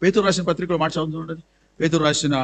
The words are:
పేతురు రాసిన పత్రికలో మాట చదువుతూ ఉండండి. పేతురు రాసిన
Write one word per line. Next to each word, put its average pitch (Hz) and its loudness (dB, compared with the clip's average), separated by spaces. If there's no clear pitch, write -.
పేతురు 196 4
రాసిన 185 0
పత్రికలో 175 -2
మాట 160 -2
చదువుతూ 160 -4
ఉండండి. 160 -12
పేతురు 160 2
రాసిన 143 0